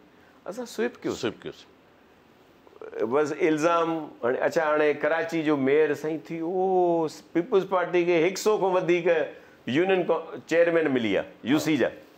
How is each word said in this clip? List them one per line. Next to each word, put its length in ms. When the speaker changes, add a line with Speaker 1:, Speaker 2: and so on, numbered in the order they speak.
Speaker 1:
اسان 220
سوئپ 360
ڪيوسين. 180
Speaker 2:
سوئپ 220
ڪيوسين. 320
Speaker 1:
بس 300
الزام، 520
هاڻي، 140
اڇا، 260
هاڻي 300
ڪراچي 480
جو 140
ميئر 380
سائين 320
ٿي 140
ويو، 80
او، 580
پيپلز 360
پارٽي 360
کي 120
هڪ 80
سؤ 220
کان 140
وڌيڪ 360
يونين 380
ڪو-، 180
چيئرمين 440
ملي 180
ويا، 140
يو 140
سي 180
جا. 120